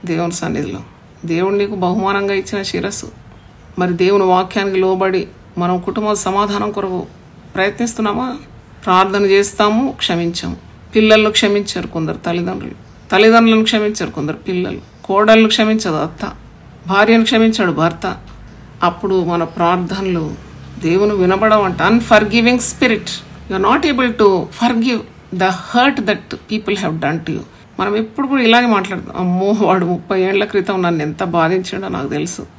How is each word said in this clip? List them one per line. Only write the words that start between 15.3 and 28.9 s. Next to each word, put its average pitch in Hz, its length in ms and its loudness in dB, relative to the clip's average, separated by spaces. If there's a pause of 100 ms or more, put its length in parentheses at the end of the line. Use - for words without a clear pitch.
క్షమించదు 214 480 0
అత్త, 156 360 -6 (560)
భార్యను 220 360 4
క్షమించాడు 220 480 2
భర్త. 165 460 -2 (680)
అప్పుడు 190 420 0
మన 170 180 0
ప్రార్థనలు 175 880 -2 (460)
దేవుని 190 360 2
వినబడవంట. 196 680 2
Unforgiving 226 760 4
spirit. 240 500 0 (440)
You 190 100 -2
are 202 100 2
not 294 200 0
able 247 180 0
to 220 260 4
forgive 233 600 0 (380)
the 185 120 0
hurt 247 500 0
that 208 400 -4 (160)
people 214 220 -2
have 185 180 -4
done 160 260 -2
to 160 100 -10
you. - 120 -6 (380)
మనం 202 160 -2
ఎప్పుడు 220 320 -4
కూడా 269 140 0
ఇలాగే 240 240 4
మాట్లాడతాం, 196 520 -2